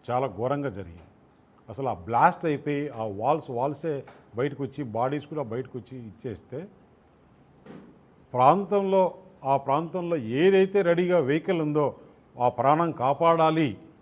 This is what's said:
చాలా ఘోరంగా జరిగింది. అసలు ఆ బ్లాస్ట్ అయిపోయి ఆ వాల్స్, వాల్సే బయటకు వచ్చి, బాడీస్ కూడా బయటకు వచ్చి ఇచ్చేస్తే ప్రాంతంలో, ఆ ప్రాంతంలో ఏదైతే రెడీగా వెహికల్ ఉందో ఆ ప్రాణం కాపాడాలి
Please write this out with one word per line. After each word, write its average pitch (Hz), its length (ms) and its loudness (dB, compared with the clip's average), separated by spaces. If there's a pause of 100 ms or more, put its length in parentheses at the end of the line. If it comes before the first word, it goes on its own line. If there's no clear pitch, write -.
చాలా 123 200 -2 (120)
ఘోరంగా 139 400 -4
జరిగింది. 85 320 -16 (640)
అసలు 131 200 -6
ఆ 98 40 -4 (100)
బ్లాస్ట్ 147 420 2
అయిపోయి 143 320 -2 (200)
ఆ 110 40 -4 (140)
వాల్స్, 143 280 0 (120)
వాల్సే 147 340 -4 (460)
బయటకు 131 280 -4
వచ్చి, - 160 -10 (140)
బాడీస్ 139 360 -2
కూడా 151 200 -6
బయటకు 123 280 -8
వచ్చి 131 160 -18 (140)
ఇచ్చేస్తే 113 480 -12 (1800)
ప్రాంతంలో, 190 680 4 (500)
ఆ - 20 4 (120)
ప్రాంతంలో 165 520 -2 (240)
ఏదైతే 190 360 4 (100)
రెడీగా 175 400 4
వెహికల్ 160 380 0
ఉందో 147 200 2 (580)
ఆ 123 40 4 (100)
ప్రాణం 151 320 4 (140)
కాపాడాలి 156 640 4 (340)